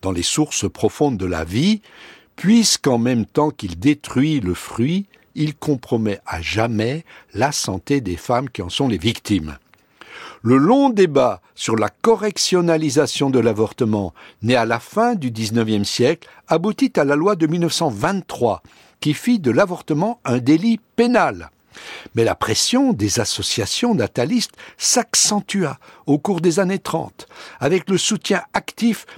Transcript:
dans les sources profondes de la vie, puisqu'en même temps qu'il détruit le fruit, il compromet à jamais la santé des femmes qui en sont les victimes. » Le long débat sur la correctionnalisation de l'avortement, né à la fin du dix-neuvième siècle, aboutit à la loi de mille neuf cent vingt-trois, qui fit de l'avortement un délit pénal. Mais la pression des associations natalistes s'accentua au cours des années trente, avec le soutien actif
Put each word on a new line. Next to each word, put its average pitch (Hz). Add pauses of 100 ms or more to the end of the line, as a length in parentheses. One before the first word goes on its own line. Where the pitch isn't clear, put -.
dans 95
les 87
sources -
profondes 123
de 92
la 85
vie, 147 (540)
puisqu'en 185
même 117
temps 151
qu'il 87
détruit 147
le 90
fruit, 165 (260)
il 151
compromet 113
à 85
jamais 113 (300)
la 120
santé 127
des 92
femmes 123
qui -
en 87
sont 139
les 104
victimes. » 80 (840)
Le 123
long 254
débat 139 (140)
sur -
la 107
correctionnalisation 165
de 131
l'avortement, 107 (300)
né 120
à 117
la 117
fin 240
du 135
dix-neuvième 110
siècle, 131 (180)
aboutit 196
à 156
la 143
loi 190
de 160
mille 170
neuf 160
cent 165
vingt-trois, 120 (380)
qui 147
fit 240
de 156
l'avortement 175
un 123
délit 165 (160)
pénal. 175 (640)
Mais 113
la 104
pression 247
des 104
associations 113
natalistes 135 (220)
s'accentua 196 (260)
au 147
cours 175
des 170
années 190
trente, - (320)
avec 165
le 190
soutien - (100)
actif - (100)